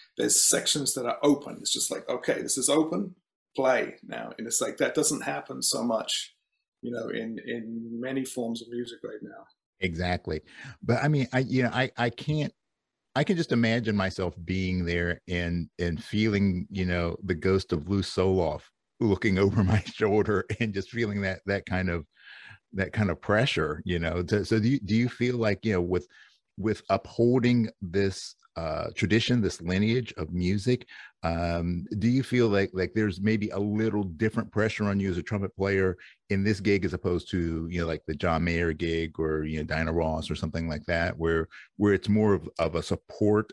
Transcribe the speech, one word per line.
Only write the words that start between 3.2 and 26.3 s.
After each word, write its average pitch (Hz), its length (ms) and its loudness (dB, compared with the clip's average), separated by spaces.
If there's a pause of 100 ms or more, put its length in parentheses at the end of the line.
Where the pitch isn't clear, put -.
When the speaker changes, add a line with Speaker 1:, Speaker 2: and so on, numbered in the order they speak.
Speaker 1:
play 131 480 2
now." - 340 -10
And 113 80 -10
it's - 160 -2
like, - 160 -4
that 131 160 0
doesn't 151 280 0
happen 139 420 -6
so 120 200 0
much, - 520 -2 (460)
you 120 100 -8
know, 113 180 -6
in, 113 360 -6
in 117 540 -8
many 131 240 -4
forms 113 380 -6
of 117 80 -18
music 120 340 -8
right - 200 -12
now. - 220 -16 (340)
Speaker 2:
Exactly. 87 640 -2 (420)
But 117 200 2
I 143 40 2
mean, 143 260 2
I, 127 60 2
you 131 240 2
know, 113 100 0
I, 127 240 0
I 120 120 0
can't, - 440 -2 (640)
I 143 80 4
can 180 140 2
just 165 140 -2
imagine 113 440 2
myself 95 400 -2 (100)
being 92 400 0
there 87 420 0
and, 87 420 -2 (100)
and 85 240 -2
feeling, 101 680 2
you 95 160 -2
know, 87 380 0
the 92 100 -2
ghost 95 400 2
of 78 160 -4
Lou 98 120 2
Soloff 92 600 0 (380)
looking 98 400 2
<laughs> - 0 -
over 98 240 4
my 98 240 4
shoulder 104 580 2 (140)
and 110 140 -2
just 98 180 -6
feeling 104 300 -2
that, 95 260 -2
that 98 180 -2
kind 92 240 0
of, 85 160 -4 (680)
that 95 200 -2
kind 104 160 2
of 78 100 -4
pressure, 85 640 0
you 90 140 0
know. 85 320 -2
So, 104 140 2
so 113 160 2
do 107 80 2
you, 135 120 2
do 101 160 0
you 120 140 2
feel 123 280 -2
like, 107 280 0
you 107 80 2
know, 90 80 2
with, 90 260 -2 (480)